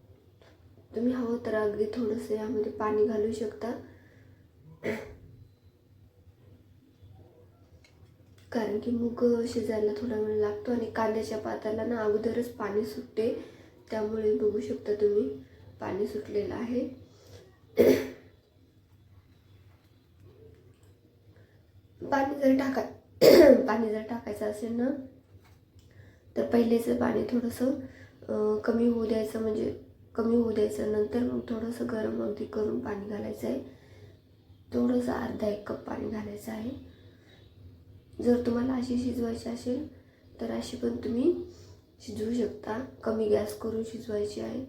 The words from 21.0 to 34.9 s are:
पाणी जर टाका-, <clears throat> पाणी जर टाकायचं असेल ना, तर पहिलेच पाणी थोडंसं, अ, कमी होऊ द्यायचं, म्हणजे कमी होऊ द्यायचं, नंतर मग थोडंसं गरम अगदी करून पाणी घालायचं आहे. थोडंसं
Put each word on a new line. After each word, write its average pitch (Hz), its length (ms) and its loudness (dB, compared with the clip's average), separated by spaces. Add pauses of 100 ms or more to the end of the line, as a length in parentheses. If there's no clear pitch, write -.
पाणी 269 380 0
जर 262 180 6
टाका-, - 680 2
<clears throat> 285 400 12
पाणी 220 220 2
जर 214 140 -2
टाकायचं 220 480 -4
असेल 226 220 -6
ना, 240 160 0 (1500)
तर - 100 0
पहिलेच 233 420 2 (100)
पाणी 240 260 0
थोडंसं, 240 500 0 (540)
अ, 214 300 0
कमी 233 280 2
होऊ 226 200 2
द्यायचं, 220 360 -2
म्हणजे 220 380 -2 (340)
कमी 233 220 2
होऊ 226 160 4
द्यायचं, 214 400 0
नंतर 214 260 0
मग 247 300 0
थोडंसं 233 380 -4
गरम 226 360 -4
अगदी 214 220 -4
करून 220 360 -2
पाणी 202 280 -6
घालायचं 214 380 -6
आहे. 247 140 -2 (1120)
थोडंसं 247 400 2